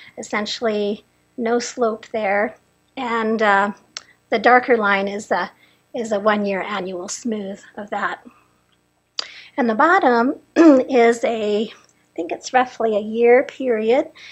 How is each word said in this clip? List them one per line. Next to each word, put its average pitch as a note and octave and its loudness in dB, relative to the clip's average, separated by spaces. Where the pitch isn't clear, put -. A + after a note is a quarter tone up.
essentially G#3 -4
no A#3 -2
slope A3+ -4
there. G#3+ -2
And, A3+ -2
uh, G3+ 2
the - 0
darker B3 4
line G3+ 0
is G3+ -8
a, F#3 -2
is A3+ -8
a G#3 0
one-year G3+ 0
annual F#3+ -8
smooth G3+ -8
of G#3 -14
that. G3+ -8
And B3 0
the A3 -2
bottom C#4 2
<clears throat> - -20
is B3+ 6
a, A3 -2
I G#3 -8
think E4+ -8
it's - -10
roughly A#3+ 0
a G3+ 0
year A#3 2
period B3 -2